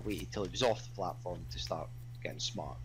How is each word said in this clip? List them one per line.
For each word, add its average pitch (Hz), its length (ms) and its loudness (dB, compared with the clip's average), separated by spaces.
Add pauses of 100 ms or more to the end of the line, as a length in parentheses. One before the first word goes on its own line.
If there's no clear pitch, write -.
waited 95 280 0
till 104 120 2
he 90 60 0
was - 120 0
off 117 200 8
the - 120 -8
platform 90 440 0 (120)
to - 80 -4
start 80 300 0 (340)
getting - 180 -2
smart 76 440 -2